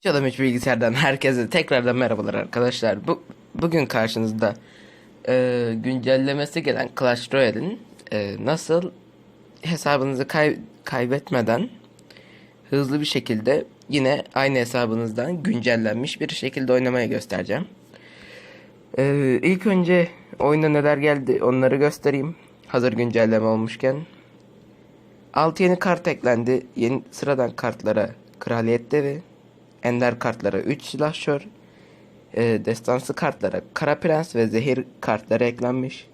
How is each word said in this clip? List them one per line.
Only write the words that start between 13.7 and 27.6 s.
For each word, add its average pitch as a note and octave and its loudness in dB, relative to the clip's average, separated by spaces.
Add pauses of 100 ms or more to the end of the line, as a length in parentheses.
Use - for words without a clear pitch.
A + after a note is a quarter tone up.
yine C3+ 0 (100)
aynı C3+ 2
hesabınızdan A#2+ -2
güncellenmiş A#2+ -2
bir D3+ -4
şekilde B2+ -4
oynamayı B2+ 2
göstereceğim. G#2 -4 (1300)
E, C3+ 2
ilk F#3 2
önce F3+ 4 (300)
oyuna D#3 4
neler D3 4
geldi C#3 2
onları C3 4
göstereyim. C#3+ 0 (300)
Hazır B2 2
güncelleme A2+ 2
olmuşken. A2+ 0 (1400)
Altı D#3+ 2
yeni F3+ 4
kart F3 0
eklendi. B2 0 (100)
Yeni B2 0
sıradan C3 -2
kartlara G#2+ -2 (300)